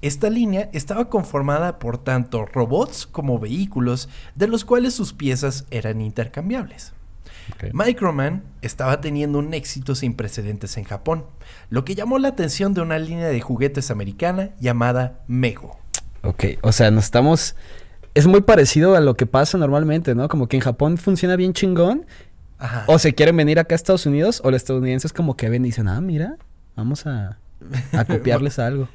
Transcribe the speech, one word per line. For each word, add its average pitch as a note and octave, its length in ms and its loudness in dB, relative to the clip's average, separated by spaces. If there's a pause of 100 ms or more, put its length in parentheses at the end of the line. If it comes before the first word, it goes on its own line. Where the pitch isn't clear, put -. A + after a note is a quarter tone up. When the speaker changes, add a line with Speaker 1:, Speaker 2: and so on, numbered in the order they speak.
Speaker 1:
Esta D3 280 0
línea G#3 420 0
estaba G3+ 380 -4
conformada D#3 680 -2
por A#2 180 -6
tanto B2 480 -2
robots C3+ 640 -2
como C3+ 300 -2
vehículos, B2 720 -2 (280)
de F#3+ 120 0
los A3+ 160 0
cuales B3 300 2
sus A3 180 -4
piezas C3+ 580 -2
eran A2 300 -4
intercambiables. C#3 960 -6 (600)
Speaker 2:
Ok. G2 180 -10
Speaker 1:
Microman F#3 680 0 (180)
estaba C3 400 -2
teniendo D3 380 -2
un D3+ 140 -4
éxito C#3 420 -4
sin B2+ 180 -2
precedentes G#2 640 -6
en G2+ 80 -8
Japón, D#3 400 -6 (440)
lo B2+ 140 -2
que F#3 120 -6
llamó A#3 240 0
la C4+ 100 2
atención G3 440 -2
de F3+ 60 0
una E3 200 -2
línea E3 280 -6
de C3 140 -2
juguetes C3+ 500 -2
americana E3+ 600 -4 (100)
llamada B2 680 0
Mego. B2 500 -2 (460)
Speaker 2:
Ok, - 220 -2 (160)
o G#2+ 100 4
sea, A2 180 6
nos G#2+ 140 4
estamos, C#3+ 540 2 (560)
es D3 140 8
muy F#3+ 120 10
parecido F#3 560 6
a E3+ 60 6
lo C3 160 4
que C3 80 2
pasa C#3 320 2
normalmente, D3+ 580 2
¿no? C3 140 0
Como C3+ 180 0
que - 80 -2
en C3 80 2
Japón C#3+ 340 0
funciona F#3 380 2
bien F#3 160 2
chingón, F#3 540 2 (560)
Speaker 1:
Ajá. A#2 260 -6
Speaker 2:
o D#3+ 120 8
se D3 160 2
quieren D#3+ 220 6
venir D#3 200 4
acá E3 160 2
a E3 40 2
Estados F3 280 2
Unidos, D#3 380 2
o C3 80 4
los C3 60 4
estadounidenses C3 560 -2
como C#3+ 240 -2
que A#2 100 -2
ven A#2+ 160 0
y B2 60 0
dicen, A2 180 0
"Ah, A2 140 0
mira, F#3 340 -2 (400)
vamos B2 320 -4
a, G#2+ 320 -6 (540)
a A2+ 120 2
Speaker 1:
<laughs> - 0 -
Speaker 2:
copiarles B2 540 0
algo". B2+ 360 -2